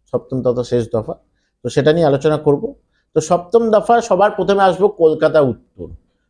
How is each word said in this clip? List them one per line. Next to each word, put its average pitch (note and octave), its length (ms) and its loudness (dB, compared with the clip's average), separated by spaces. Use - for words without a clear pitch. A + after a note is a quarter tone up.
সপ্তম B2+ 300 -6
তথা B2 220 -2
শেষ A#2+ 300 -4
দফা, G#2+ 200 -6
তো B2 60 -8
সেটা D3 240 2
নিয়ে E3 120 0
আলোচনা C#3+ 320 0
করব। D3+ 360 -2
তো D#3 80 0
সপ্তম G#3+ 500 0
দফা A3 300 2
সবার G#3 300 0
প্রথমে G3 320 0
আসবো F#3 240 2
কলকাতা D#3 540 2
উত্তর। G#2+ 460 -6